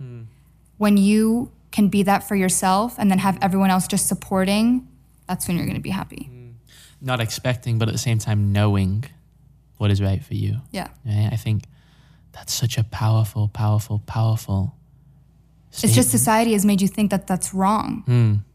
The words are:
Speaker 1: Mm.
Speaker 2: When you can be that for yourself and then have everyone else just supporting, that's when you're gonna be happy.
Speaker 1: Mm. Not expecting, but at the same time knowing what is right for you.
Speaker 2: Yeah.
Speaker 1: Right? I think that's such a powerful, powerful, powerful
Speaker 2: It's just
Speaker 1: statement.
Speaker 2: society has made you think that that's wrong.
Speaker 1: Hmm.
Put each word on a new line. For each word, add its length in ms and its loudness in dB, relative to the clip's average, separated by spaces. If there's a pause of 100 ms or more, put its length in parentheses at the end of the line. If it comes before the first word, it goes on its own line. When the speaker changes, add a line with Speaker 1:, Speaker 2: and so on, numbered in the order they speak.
Speaker 1:
Mm. 220 -14 (520)
Speaker 2:
When 200 4
you 520 2 (220)
can 160 2
be 160 2
that 240 2
for 80 -2
yourself 600 0
and 120 2
then 100 4
have 220 2
everyone 280 2
else 180 2
just 200 -2
supporting, 800 0 (420)
that's 200 -6
when 80 -2
you're 120 -2
gonna 120 -6
be 120 -8
happy. 380 -8
Speaker 1:
Mm. 60 -20 (680)
Not 200 -2
expecting, 560 -2
but 100 0
at 60 -2
the 40 -4
same 200 0
time 340 0
knowing 540 2 (720)
what 140 0
is 100 2
right 200 0
for 120 -12
you. 240 -4 (140)
Speaker 2:
Yeah. 160 -6 (180)
Speaker 1:
Right? 260 0
I 60 -4
think 280 -4 (680)
that's 200 -12
such 240 -2
a 60 0
powerful, 640 0
powerful, 520 -2
powerful 760 -2 (960)
Speaker 2:
It's 100 -12
just 120 4
Speaker 1:
statement. 180 4
Speaker 2:
society 420 2
has 120 2
made 160 4
you 80 2
think 220 -2
that 160 -4
that's 260 -4
wrong. 520 -2
Speaker 1:
Hmm. 280 4 (220)